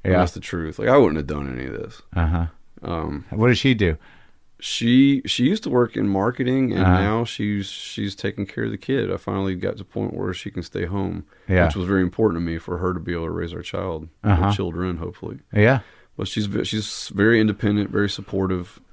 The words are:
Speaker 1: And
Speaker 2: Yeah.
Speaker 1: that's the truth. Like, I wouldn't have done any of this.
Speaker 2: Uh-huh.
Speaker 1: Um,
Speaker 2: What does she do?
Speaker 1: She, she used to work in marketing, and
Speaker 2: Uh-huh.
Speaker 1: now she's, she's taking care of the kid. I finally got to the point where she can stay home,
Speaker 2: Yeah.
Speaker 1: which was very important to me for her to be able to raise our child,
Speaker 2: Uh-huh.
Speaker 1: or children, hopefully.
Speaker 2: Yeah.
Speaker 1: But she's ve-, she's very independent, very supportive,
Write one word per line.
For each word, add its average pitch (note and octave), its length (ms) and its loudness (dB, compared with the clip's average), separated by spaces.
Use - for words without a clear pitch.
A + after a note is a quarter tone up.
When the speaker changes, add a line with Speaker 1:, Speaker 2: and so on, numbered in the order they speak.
Speaker 1:
And F#2+ 100 2
Speaker 2:
Yeah. F2+ 60 6
Speaker 1:
that's F2 120 2
the - 80 -14
truth. D#2+ 400 -8
Like, A2 100 0
I C3 80 6
wouldn't F2+ 200 6
have D2 100 -4
done C#2+ 280 -6
any C2 120 -8
of B1+ 60 -8
this. - 280 -12
Speaker 2:
Uh-huh. E2+ 300 2
Speaker 1:
Um, D2+ 480 -6
Speaker 2:
What A2 200 2
does B2 100 4
she C3+ 160 2
do? F2+ 220 2
Speaker 1:
She, C3 680 4
she - 160 0
used F#3 200 2
to D#3 60 -6
work B2 260 2
in G#2+ 120 0
marketing, B2 680 0
and F#2 80 0
Speaker 2:
Uh-huh. F#2 180 6
Speaker 1:
now G#2+ 260 2
she's, G#2 420 -4
she's - 480 -8
taking G2+ 320 -6
care - 160 -6
of A2+ 80 -4
the G#2+ 60 -8
kid. A2+ 360 -4
I F#2 40 -2
finally G2 360 -4
got F#2 200 -4
to - 60 -12
the G2+ 40 -14
point - 320 -6
where F#2+ 180 -4
she - 160 -10
can F2+ 140 -8
stay F#2 220 -6
home, F2+ 400 -4
Speaker 2:
Yeah. F2+ 200 4
Speaker 1:
which D#2 80 -2
was F2+ 100 -2
very F#2+ 160 4
important F2+ 400 2
to E2+ 40 -2
me E2 120 -4
for E2+ 220 -6
her F#2 140 -2
to F2 60 -6
be F2 140 -6
able E2 120 -4
to E2 60 -6
raise E2+ 220 -6
our E2+ 80 -10
child, F2 460 -8
Speaker 2:
Uh-huh. G2 240 4
Speaker 1:
or G2+ 60 2
children, F2+ 440 -4
hopefully. - 420 -10
Speaker 2:
Yeah. A2+ 280 4
Speaker 1:
But G2+ 100 -6
she's G#2 200 -4
ve-, G#2+ 160 -2
she's - 500 -6
very A2 260 6
independent, G#2 520 2
very G2+ 180 0
supportive, F#2+ 680 -4